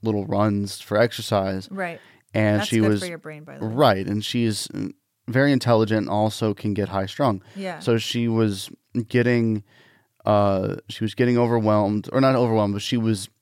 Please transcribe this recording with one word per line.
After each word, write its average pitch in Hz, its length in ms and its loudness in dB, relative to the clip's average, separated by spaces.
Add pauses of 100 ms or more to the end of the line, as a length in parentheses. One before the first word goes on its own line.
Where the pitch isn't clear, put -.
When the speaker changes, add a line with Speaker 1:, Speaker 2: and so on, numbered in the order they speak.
Speaker 1:
little 104 240 0
runs 101 560 -2
for - 160 -2
exercise. 98 720 0
Speaker 2:
Right. 185 300 -8 (320)
Speaker 1:
And 104 280 2
Speaker 2:
That's 107 80 -2
Speaker 1:
she 117 100 2
Speaker 2:
good 107 100 4
Speaker 1:
was 104 120 2
Speaker 2:
for 95 60 -6
your 170 100 -10
brain, 151 260 -16
by 135 160 -18
the - 80 -6
way. 110 60 -6
Speaker 1:
Right. 107 340 4
And 104 160 -4
she's, 113 460 -2
mm, 101 220 -6 (360)
very 135 240 2
intelligent, 110 580 2
also 107 440 0
can 101 200 -4
get 98 160 -2
high 98 160 -2
strung. 101 380 -2 (120)
Speaker 2:
Yeah. 185 240 -8
Speaker 1:
So 117 180 0
she 117 300 -2
was 110 420 0 (380)
getting, 117 560 0 (640)
uh, 101 520 2 (120)
she - 140 -8
was 110 100 -4
getting 123 240 2
overwhelmed, 107 760 2
or 131 100 0
not 131 140 4
overwhelmed, 110 380 2
but 101 80 -4
she - 160 -4
was 110 320 0 (120)